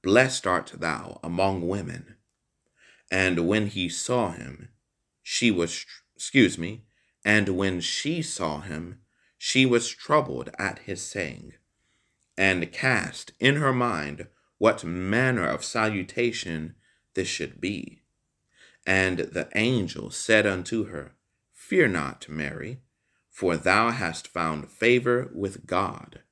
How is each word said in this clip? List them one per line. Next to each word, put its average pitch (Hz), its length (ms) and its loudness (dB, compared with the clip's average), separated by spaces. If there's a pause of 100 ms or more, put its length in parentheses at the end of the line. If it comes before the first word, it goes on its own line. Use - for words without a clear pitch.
Blessed 120 440 4
art 90 320 0
thou 82 440 -6
among 90 460 0
women." 87 480 -6 (920)
And 92 360 2
when 104 200 2
he 92 240 -4
saw 120 400 -2
him, 67 400 -14 (520)
she - 280 2
was, 85 340 0 (320)
excuse 113 400 4
me, 92 300 -8 (360)
and 104 280 4
when 92 320 0
she 160 400 -2
saw 76 380 -4
him, 87 420 -10 (340)
she - 300 4
was 120 220 4
troubled 135 600 -2 (100)
at 98 220 -4
his 95 220 -8
saying, 67 520 -8 (840)
and 92 340 2
cast - 680 -2
in 135 180 4
her 143 180 2
mind 82 540 -2 (280)
what - 280 2
manner 95 640 0
of - 180 -2
salutation 101 1080 -2 (400)
this 90 140 -2
should - 320 -8
be. - 420 -6 (840)
And 95 320 4
the - 360 -4
angel 110 560 0
said 107 360 2
unto 98 380 -2
her, 78 300 -10 (380)
"Fear 175 360 2
not, 80 400 -4
Mary, 78 520 -8 (500)
for 87 260 0
thou 98 340 4
hast 104 360 -4
found 80 460 -6
favor 123 640 2
with 95 320 -6
God. - 640 -4